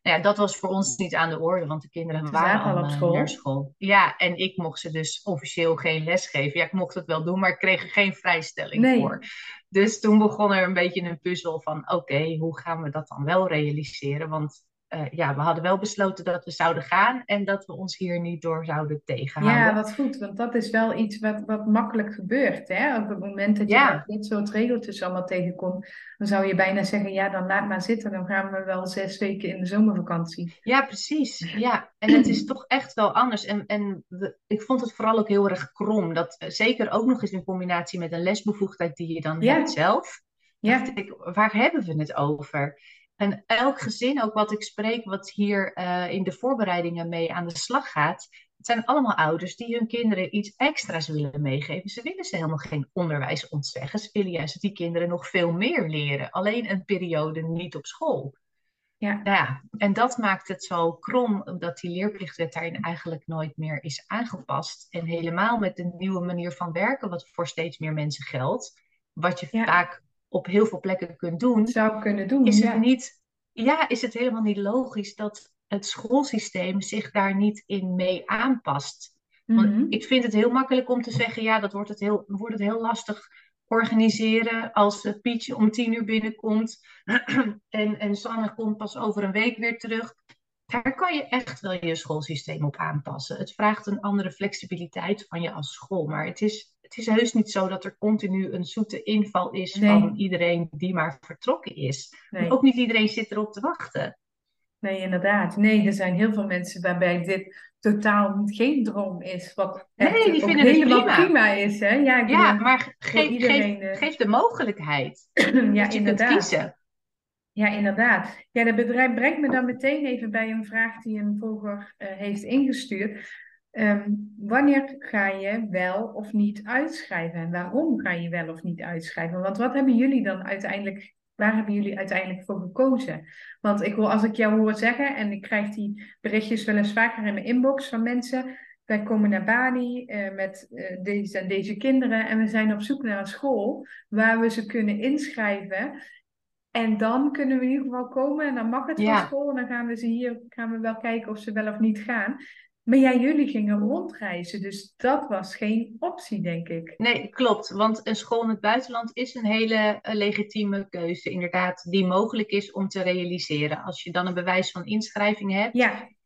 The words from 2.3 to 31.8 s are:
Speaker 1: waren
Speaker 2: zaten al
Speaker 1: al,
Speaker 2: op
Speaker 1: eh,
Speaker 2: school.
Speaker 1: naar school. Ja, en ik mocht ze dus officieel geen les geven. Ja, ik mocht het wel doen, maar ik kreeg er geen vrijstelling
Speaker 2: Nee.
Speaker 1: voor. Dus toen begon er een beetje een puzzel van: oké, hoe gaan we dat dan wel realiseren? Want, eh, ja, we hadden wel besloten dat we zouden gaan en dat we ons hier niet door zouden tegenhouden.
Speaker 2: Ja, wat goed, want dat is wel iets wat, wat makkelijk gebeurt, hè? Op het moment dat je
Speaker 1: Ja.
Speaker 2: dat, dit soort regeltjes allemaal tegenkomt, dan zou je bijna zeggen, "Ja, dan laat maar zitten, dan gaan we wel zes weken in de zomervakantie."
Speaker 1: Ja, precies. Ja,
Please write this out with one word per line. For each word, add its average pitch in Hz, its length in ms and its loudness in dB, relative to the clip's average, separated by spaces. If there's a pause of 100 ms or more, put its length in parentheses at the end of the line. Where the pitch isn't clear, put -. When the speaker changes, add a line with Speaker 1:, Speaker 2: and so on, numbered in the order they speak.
Speaker 1:
waren 165 180 4
Speaker 2:
zaten 208 200 2
al 185 60 2
Speaker 1:
al, - 60 2
Speaker 2:
op 147 60 -2
Speaker 1:
eh, - 80 -2
Speaker 2:
school. 175 180 4
Speaker 1:
naar 160 140 2
school. 139 480 -6
Ja, 196 400 4
en 175 200 0
ik 185 200 -4
mocht 165 240 -6
ze 170 100 -8
dus 156 320 -6
officieel 165 540 0
geen 160 280 -2
les 180 260 0
geven. 143 300 -2
Ja, 165 40 2
ik - 80 -10
mocht 185 220 -2
het 175 120 -8
wel 160 180 -2
doen, 180 140 -2
maar 190 120 2
ik - 80 -4
kreeg 185 240 2
er 170 80 -14
geen 196 240 2
vrijstelling 165 680 -2
Speaker 2:
Nee. 254 180 6
Speaker 1:
voor. - 180 0 (500)
Dus 208 320 2
toen 214 180 6
begon 208 340 4
er 190 100 4
een 185 120 0
beetje 180 280 0
een 165 180 -6
puzzel 170 420 -4
van: 156 300 -6
oké, 156 440 -2
hoe 160 220 -4
gaan 165 240 -6
we 147 80 -6
dat 156 180 -8
dan 139 160 -8
wel 185 240 4
realiseren? 151 800 -2
Want, 156 380 -6 (220)
eh, 156 220 -6
ja, 147 240 -2
we 143 60 -4
hadden 165 220 0
wel 185 160 2
besloten 190 460 -2
dat 175 200 -4
we 180 60 -14
zouden 165 320 0
gaan 226 420 2
en 202 200 -2
dat 196 200 -2
we - 80 -14
ons 180 240 -10
hier 175 240 -4
niet 170 220 -6
door 165 220 -2
zouden 151 400 -4
tegenhouden. 208 600 2
Speaker 2:
Ja, 214 100 6
wat 214 200 -2
goed, 277 240 -2
want 202 180 -8
dat 233 180 -4
is 214 160 0
wel 226 280 2
iets 214 200 0
wat, 214 280 -2
wat 214 200 -4
makkelijk 214 480 2
gebeurt, 214 540 0
hè? 240 340 0
Op 208 60 -6
het 202 100 -6
moment 196 380 0
dat 208 120 0
je 208 60 4
Speaker 1:
Ja. 254 180 6
Speaker 2:
dat, 151 140 -6
dit 208 200 -8
soort 208 240 -2
regeltjes 220 520 -2
allemaal 180 240 -4
tegenkomt, 180 600 -4 (300)
dan 208 80 -4
zou 196 200 2
je 190 80 0
bijna 190 300 2
zeggen, 196 280 -2
"Ja, 190 160 0
dan 190 180 -4
laat 202 220 0
maar 185 140 -2
zitten, 220 280 -2
dan 185 160 -6
gaan 196 240 -2
we 190 140 -4
wel 185 220 -4
zes 190 320 -6
weken 202 300 -2
in 180 120 -6
de 185 60 -4
zomervakantie." 175 920 0
Speaker 1:
Ja, 262 220 2
precies. 269 560 -4
Ja, 214 600 -2